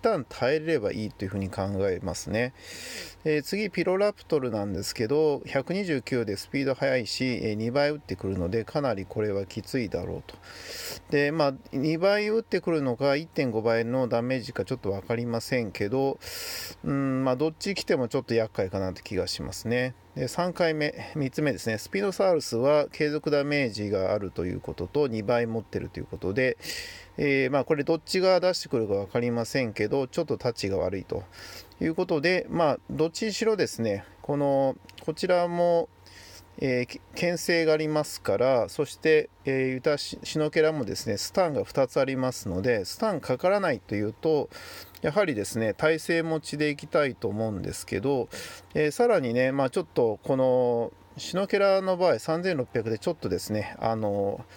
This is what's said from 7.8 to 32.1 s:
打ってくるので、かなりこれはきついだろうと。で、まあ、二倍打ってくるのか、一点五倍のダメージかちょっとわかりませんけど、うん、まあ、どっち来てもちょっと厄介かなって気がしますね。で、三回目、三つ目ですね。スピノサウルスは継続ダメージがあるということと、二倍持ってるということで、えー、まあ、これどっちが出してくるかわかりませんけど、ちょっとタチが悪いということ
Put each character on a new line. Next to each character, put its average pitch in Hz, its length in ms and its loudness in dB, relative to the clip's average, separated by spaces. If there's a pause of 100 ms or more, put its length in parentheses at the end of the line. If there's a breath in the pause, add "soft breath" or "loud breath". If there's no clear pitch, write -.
打 151 80 -2
っ - 20 -16
て - 160 -8
く - 120 -6
る 95 100 -2
の 87 120 0
で、 110 160 0
か - 160 -2
な 131 120 0
り 95 140 -4
こ - 140 -4
れ 107 100 0
は 98 160 -2
き - 160 -8
つ - 160 -2
い 110 100 -2
だ - 160 -4
ろ 85 120 -6
う - 100 -12
と。 - 80 -16 (760 loud breath)
で、 143 220 4
ま 156 160 2
あ、 139 60 2 (180)
二 156 260 0
倍 202 300 2
打 220 140 2
っ - 20 -20
て 185 180 -2
く - 80 -2
る 160 140 2
の 127 120 0
か、 139 200 2
一 156 100 -2
点 143 240 -2
五 110 140 0
倍 113 200 4
の 123 240 0
ダ 117 140 0
メ 127 160 -2
ー 123 40 -4
ジ - 120 -10
か - 120 -2
ち - 80 -4
ょ - 20 0
っ 127 40 -6
と 101 120 -2
わ 98 100 -4
か 117 140 -2
り 120 100 -2
ま 117 160 -2
せ 123 220 0
ん 101 80 -4
け 101 180 -2
ど、 135 300 0 (640 loud breath)
う 156 80 -2
ん、 135 320 0
ま 131 80 4
あ、 127 40 2
ど 147 140 0
っ 160 80 -4
ち 196 160 -4
来 - 100 -4
て - 120 2
も 127 140 0
ち - 80 0
ょ 131 40 2
っ - 40 -18
と 117 100 0
厄 110 180 2
介 95 160 -2
か 98 100 -2
な 95 120 0
っ - 20 -10
て - 80 -12
気 - 140 -8
が 92 100 2
し - 160 -6
ま 82 120 -6
す - 140 -8
ね。 123 280 0 (200)
で、 139 120 -2
三 175 260 -2
回 160 220 2
目、 151 180 0 (220 loud breath)
三 135 160 -2
つ - 100 -4
目 147 120 2
で 95 40 -4
す - 120 -6
ね。 110 100 0
ス - 100 -12
ピ 196 120 -2
ノ 202 100 0
サ 190 180 2
ウ 175 60 6
ル 147 60 2
ス - 160 -4
は 143 340 4
継 151 180 0
続 147 220 -2
ダ 143 120 4
メ 143 220 2
ー 120 40 0
ジ 104 200 -2
が 95 240 2
あ 104 60 0
る 95 120 -4
と 87 140 -4
い 90 80 -2
う 92 60 -6
こ - 140 -8
と 87 120 -6
と、 143 220 0
二 110 160 -4
倍 120 240 2
持 113 140 -4
っ - 20 -20
て - 160 -6
る 92 100 -6
と 90 100 -10
い - 40 -8
う - 20 -10
こ - 120 -10
と 92 160 -2
で、 127 240 2 (600 loud breath)
え 139 300 2
ー、 131 40 -2
ま 143 80 4
あ、 127 40 2
こ 160 120 2
れ 143 80 0
ど 165 120 2
っ 160 80 -2
ち - 160 -2
が 185 200 6
出 180 140 4
し 170 60 -4
て - 100 -10
く - 80 0
る 113 100 2
か 101 80 2
わ 101 120 -2
か 120 120 -2
り 120 120 2
ま 117 140 0
せ 135 180 0
ん 110 100 -4
け 107 140 0
ど、 135 200 0
ち - 120 -4
ょ - 40 2
っ - 20 -4
と 123 120 -2
タ 123 160 0
チ - 160 -4
が 95 80 0
悪 92 220 -2
い 87 40 -8
と - 200 -6 (580 loud breath)
い - 60 2
う 160 80 0
こ 185 100 0
と 165 160 0